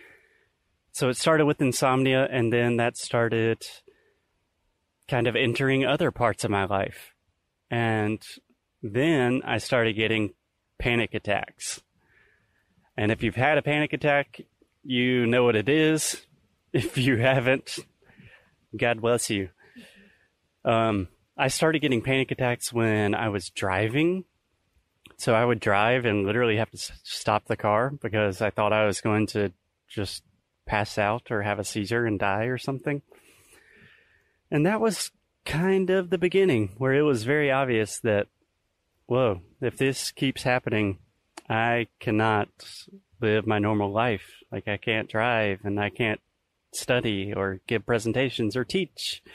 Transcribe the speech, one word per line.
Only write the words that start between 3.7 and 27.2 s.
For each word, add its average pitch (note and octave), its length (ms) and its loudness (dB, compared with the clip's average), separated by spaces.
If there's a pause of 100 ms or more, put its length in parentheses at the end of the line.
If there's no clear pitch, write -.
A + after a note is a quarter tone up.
kind A#2+ 200 0
of A2+ 80 0
entering C3+ 500 0
other C#3 260 0
parts A2+ 320 0
of G#2 80 -2
my G2 140 2
life. - 480 -4 (560)
And A2 520 0 (600)
then B2+ 640 0
I A#2 120 -2
started A2+ 360 0
getting G#2+ 400 0 (460)
panic A#2+ 340 0
attacks. - 680 -6 (1160)
And G#2+ 140 0
if A2 120 -2
you've G#2 120 -2
had C#3+ 220 2
a C#3 40 2
panic D3 320 -2
attack, C#3+ 480 -2 (420)
you B2 420 0
know B2 180 4
what A#2+ 120 4
it G#2+ 140 0
is. D#3 600 0
<laughs> - 40 -20 (380)
If C3+ 240 -2
you B2+ 200 2
haven't, C3 640 2 (960)
God A#2 260 0
bless A#2 280 0
you. G2 200 -2 (1120)
Um, A2+ 460 0 (280)
I C#3 100 2
started D#3+ 320 0
getting C3 220 0
panic C3 300 0
attacks A#2+ 400 -4
when G#2+ 440 2
I A2+ 140 -2
was G2+ 200 -6
driving. A#2+ 760 -2 (920)
So - 160 0
I A2+ 120 4
would A#2+ 140 0
drive A2+ 460 2
and G#2 200 2
literally A2 320 0
have A2 140 -2
to - 60 -18
s-, - 140 -12 (120)
stop - 420 -2